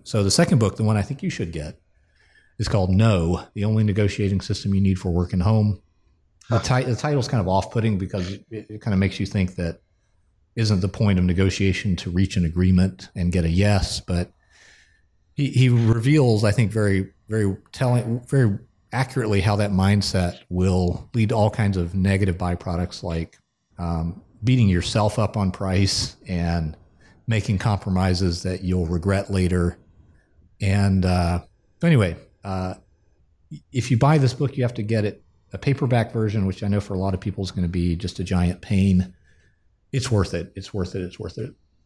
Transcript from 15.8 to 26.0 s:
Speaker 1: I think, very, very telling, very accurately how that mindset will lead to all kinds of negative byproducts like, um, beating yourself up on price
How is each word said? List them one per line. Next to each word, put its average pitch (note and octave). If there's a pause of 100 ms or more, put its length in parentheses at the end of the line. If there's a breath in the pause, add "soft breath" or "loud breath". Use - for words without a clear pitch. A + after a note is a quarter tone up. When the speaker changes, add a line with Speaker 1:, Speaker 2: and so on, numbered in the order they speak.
Speaker 1:
I G#2
think, G#2
very, G2 (160)
very G#2 (160)
telling, A#2+
very A#2 (340)
accurately A2+
how G2+
that G#2
mindset F#2+ (100)
will F2+
lead A2
to A#2
all G#2+
kinds G2
of F2
negative F#2+
byproducts F2
like, E2 (420)
um, E2+ (200)
beating A#2+
yourself G#2
up G#2+
on G2
price F#2+ (120)